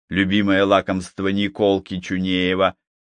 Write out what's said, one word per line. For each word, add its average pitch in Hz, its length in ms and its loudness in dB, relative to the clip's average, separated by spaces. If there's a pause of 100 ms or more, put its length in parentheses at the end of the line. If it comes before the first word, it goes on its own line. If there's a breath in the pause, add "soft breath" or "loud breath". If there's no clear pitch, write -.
любимое 98 560 2
лакомство 95 640 0
Николки 98 720 -2
Чунеева, 92 720 -2 (320)